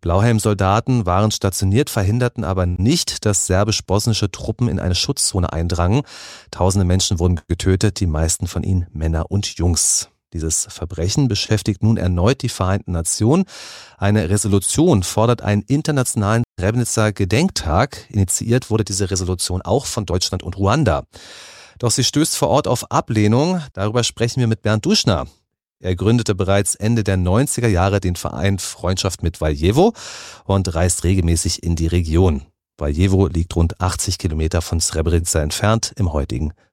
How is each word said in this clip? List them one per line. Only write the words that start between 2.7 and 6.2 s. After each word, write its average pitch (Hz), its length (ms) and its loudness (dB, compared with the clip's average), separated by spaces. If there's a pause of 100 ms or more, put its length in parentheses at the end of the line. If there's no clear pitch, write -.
dass 101 180 0
serbisch-bosnische 101 840 0
Truppen - 360 -4
in - 120 0
eine 87 160 0
Schutzzone - 580 -2
eindrangen. 87 480 2 (480)